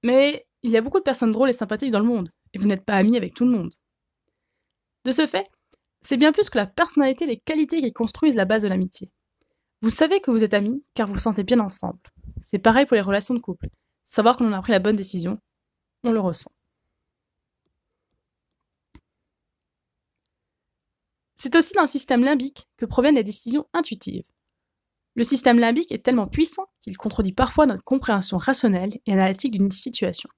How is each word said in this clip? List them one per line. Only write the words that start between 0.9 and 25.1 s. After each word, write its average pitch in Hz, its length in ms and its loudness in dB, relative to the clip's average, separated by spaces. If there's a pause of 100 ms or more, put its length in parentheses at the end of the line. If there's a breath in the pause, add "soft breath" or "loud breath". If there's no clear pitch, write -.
de 381 40 -4
personnes 240 300 0
drôles 254 160 2
et 240 40 0
sympathiques 220 380 -6
dans 208 80 2
le 214 60 2
monde, 220 240 -2 (240)
et - 40 -10
vous 196 100 0
n'êtes 196 180 -2
pas 208 100 -2
amis 208 220 4
avec 185 160 -6
tout - 100 -2
le 247 80 4
monde. 180 220 -2 (1300)
De 254 80 -2
ce 311 160 0
fait, 392 240 -6 (480)
c'est - 180 -2
bien 302 140 6
plus 415 180 0
que - 80 -2
la 202 80 0
personnalité 285 600 0
et - 20 -4
les 226 120 -4
qualités 311 420 -2
qui 240 100 -2
construisent 240 460 0
la 196 80 2
base 208 180 0
de 208 60 -2
l'amitié. 185 420 -4 (680)
Vous 220 80 2
savez 330 320 2
que 277 100 -2
vous 220 140 2
êtes 202 80 -2
amis 214 280 -2 (120)
car 214 140 -2
vous 202 80 -8
vous 185 40 -6
sentez 214 240 -2
bien 233 160 2
ensemble. 190 400 -4 (420)
C'est - 160 -6
pareil 226 280 4
pour 254 100 0
les 208 60 4
relations 202 340 -2
de 233 40 -4
couple. - 280 -12 (380)
Savoir 233 320 2
qu'on 226 160 0
a 190 80 -4
pris 233 100 -4
la 196 80 4
bonne 214 160 0
décision, 190 440 -6 (680)
on 233 60 0
le 220 80 0
ressent. 180 320 -2 (4000)
C'est 262 200 0
aussi 320 160 2
d'un 339 140 2
système 247 360 0
limbique 269 440 -2 (100)
que 240 80 -6
proviennent 277 300 2
les 226 80 2
décisions 233 500 -4
intuitives. 190 540 -8 (880)